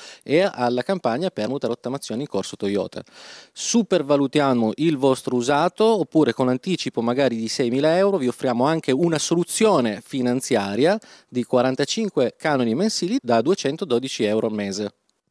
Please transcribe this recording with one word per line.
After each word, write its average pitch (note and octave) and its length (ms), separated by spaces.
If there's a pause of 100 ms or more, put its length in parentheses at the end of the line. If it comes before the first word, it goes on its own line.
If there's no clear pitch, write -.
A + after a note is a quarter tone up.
(240)
e D#3 180
alla B2 400
campagna D#3 480
permuta B2 380
rottamazione B2 540
in D3 60
corso - 280
Toyota. G2 480 (480)
Supervalutiamo C#3+ 1200
il D#3 220
vostro C3 380
usato C#3+ 480
oppure D#3+ 500
con C3 140
anticipo B2+ 540
magari B2 340
di A2+ 140
seimila C#3 480
euro G3 200
vi B2+ 120
offriamo A#2+ 300 (120)
anche D#3+ 200
una D#3+ 260
soluzione D#3+ 880
finanziaria B2+ 920 (300)
di B2 160
quarantacinque C3 960
canoni B2+ 380
mensili G3+ 460
da A#2+ 200
duecentododici C3+ 840
euro A2 240
al G#2+ 60
mese. G2+ 400 (380)